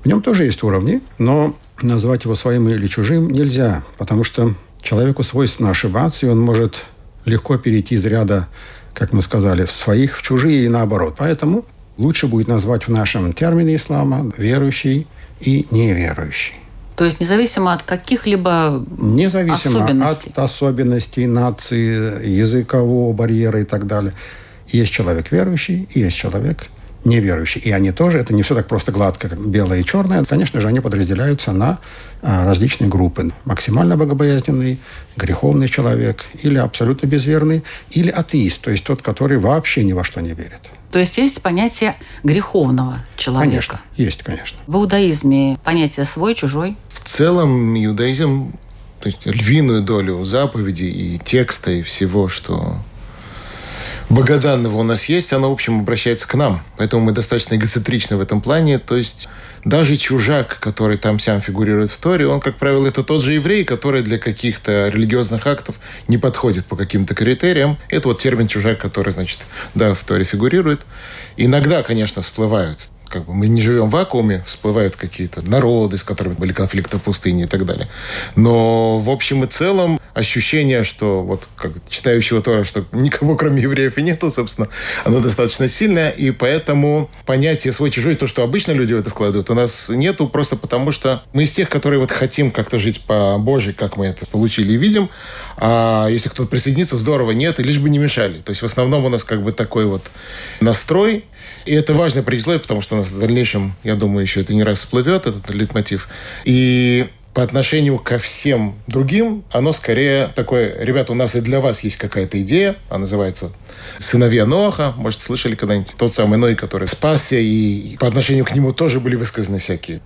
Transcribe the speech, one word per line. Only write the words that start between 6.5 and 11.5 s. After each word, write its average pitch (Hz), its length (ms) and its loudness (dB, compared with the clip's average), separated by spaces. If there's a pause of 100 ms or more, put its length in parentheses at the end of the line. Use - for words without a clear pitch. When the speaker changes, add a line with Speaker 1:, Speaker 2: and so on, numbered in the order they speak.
Speaker 1:
легко 117 320 0
перейти 110 380 0
из 98 100 2
ряда, 104 420 2 (460)
как - 200 -2
мы 98 100 4
сказали, 98 420 2
в - 60 -4
своих, 127 440 2
в - 60 -12
чужие 131 440 4
и 117 40 2
наоборот. 104 480 0
Поэтому 160 480 0 (320)